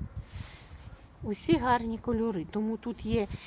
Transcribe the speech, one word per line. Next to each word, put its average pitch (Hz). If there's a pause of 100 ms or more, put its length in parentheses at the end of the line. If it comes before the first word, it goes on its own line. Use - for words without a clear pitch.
(1200)
Усі 226
гарні 240
кольори. 226
Тому 214
тут -
є 208 (200)